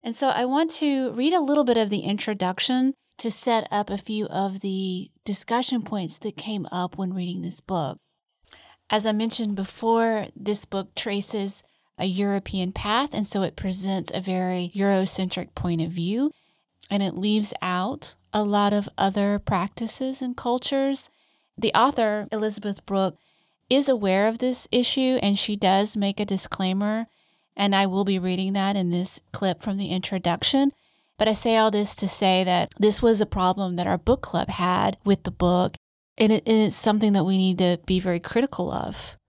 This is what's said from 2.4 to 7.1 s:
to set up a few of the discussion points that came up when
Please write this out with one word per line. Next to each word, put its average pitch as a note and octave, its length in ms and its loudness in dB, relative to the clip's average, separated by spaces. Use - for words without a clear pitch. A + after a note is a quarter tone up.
to A#3 140 -4
set A3+ 400 0
up G#3 180 -2
a G3 80 -4
few G#3+ 300 -4
of F#3+ 320 -4
the F#3+ 500 -4
discussion A#3 560 -2
points F#3+ 380 -6
that - 180 -8
came G#3+ 340 -6
up F3+ 240 -4
when F#3+ 160 -4